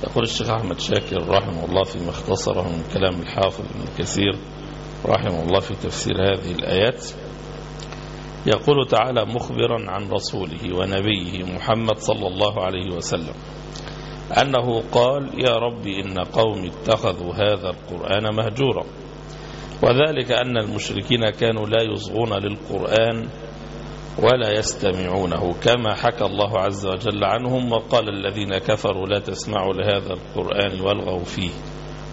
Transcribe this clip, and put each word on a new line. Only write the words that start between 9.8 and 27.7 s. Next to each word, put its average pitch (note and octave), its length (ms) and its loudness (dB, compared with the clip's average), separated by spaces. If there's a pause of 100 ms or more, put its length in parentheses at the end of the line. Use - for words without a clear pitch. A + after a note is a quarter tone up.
عن G2 200 -4
رسوله F2 640 -4
ونبيه F#2+ 680 0 (120)
محمد A2 420 2
صلى G2+ 300 0
الله G2+ 360 0
عليه F#2 320 -2
وسلم E2+ 380 -4 (1080)
أنه B2 500 2
قال: C3 380 4 (160)
"يا A#2+ 100 6
رب A2+ 320 -2
إن G2 320 -4
قوم G2+ 460 2
اتخذوا F2+ 680 0
هذا G2 360 2
القرآن G2 680 -2
مهجورا"، A2 480 0 (1000)
وذلك B2+ 480 4
أن B2 260 2
المشركين G#2+ 720 0
كانوا A2 380 0
لا A2+ 240 4
يصغون G#2 420 -2
للقرآن G#2 960 0 (960)
ولا A2+ 360 6
يستمعونه، F#2 960 0
كما A#2 420 4
حكى A2 300 2
الله G2+ 340 2
عز G2 260 0
وجل G2+ 380 0
عنهم: B2 480 2